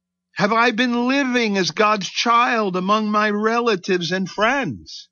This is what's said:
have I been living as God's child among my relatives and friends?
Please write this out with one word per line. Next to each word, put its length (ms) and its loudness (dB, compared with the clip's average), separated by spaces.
have 200 0
I 200 2
been 340 0
living 520 0
as 120 0
God's 380 0
child 680 0
among 340 0
my 200 2
relatives 800 0
and 180 -2
friends? 840 -4